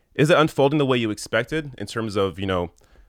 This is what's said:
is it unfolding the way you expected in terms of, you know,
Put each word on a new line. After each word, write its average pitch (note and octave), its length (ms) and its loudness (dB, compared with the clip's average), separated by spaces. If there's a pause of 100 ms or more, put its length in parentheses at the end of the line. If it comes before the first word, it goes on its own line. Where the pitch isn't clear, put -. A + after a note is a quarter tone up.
(140)
is D3+ 160 4
it D#3 80 6
unfolding D3 400 2
the C#3+ 80 2
way B2+ 100 2
you A2+ 140 0
expected B2 640 -6
in G2+ 100 -10
terms A2 300 -6
of, G2 220 0
you G2 80 -6
know, F2+ 240 -2 (380)